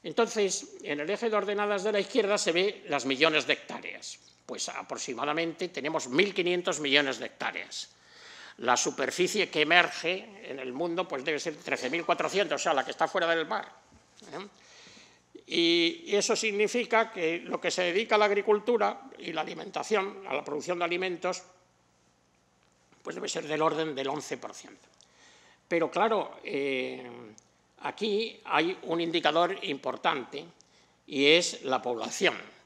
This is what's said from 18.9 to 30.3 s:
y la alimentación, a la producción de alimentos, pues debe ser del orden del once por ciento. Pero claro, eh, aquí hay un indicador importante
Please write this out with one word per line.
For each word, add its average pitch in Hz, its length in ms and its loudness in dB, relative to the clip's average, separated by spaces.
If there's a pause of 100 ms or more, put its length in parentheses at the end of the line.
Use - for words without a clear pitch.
y - 160 -10
la 156 80 -4
alimentación, 190 840 0
a - 80 -4
la 147 120 -2
producción 156 340 -2
de 175 60 2
alimentos, 180 580 -2 (1600)
pues 170 140 -10
debe 185 120 -6
ser 165 200 -4
del 151 140 0
orden 156 320 2
del 135 140 -4
once 143 300 -6
por 107 160 -12
ciento. - 340 -20 (800)
Pero 165 240 2
claro, 220 520 0
eh, 131 600 -4 (760)
aquí 208 680 -4
hay 165 380 2
un 170 180 -2
indicador 165 640 2
importante 139 840 -4 (600)